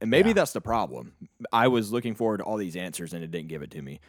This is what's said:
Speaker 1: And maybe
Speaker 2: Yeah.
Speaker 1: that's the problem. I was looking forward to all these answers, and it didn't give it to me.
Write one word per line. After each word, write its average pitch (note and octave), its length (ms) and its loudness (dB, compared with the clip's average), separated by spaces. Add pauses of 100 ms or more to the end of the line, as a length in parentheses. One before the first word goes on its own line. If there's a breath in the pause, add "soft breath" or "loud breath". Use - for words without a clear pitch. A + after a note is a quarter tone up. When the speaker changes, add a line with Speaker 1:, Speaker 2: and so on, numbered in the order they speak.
Speaker 1:
And A2+ 80 -2
maybe F3+ 200 8
Speaker 2:
Yeah. A3+ 60 4
Speaker 1:
that's F#3 180 2
the G#2+ 80 -4
problem. D#2 520 -4 (380)
I A#2 160 6
was A#2 240 2
looking A#2+ 240 -2
forward A2 220 0
to F#2 60 -6
all G#2+ 140 -2
these F2+ 180 -6
answers, F2 380 -8
and E2+ 100 -8
it D#2+ 80 -10
didn't D#2+ 160 -6
give D#2 140 -10
it D2 100 -12
to D2 100 -12
me. C#2 280 -14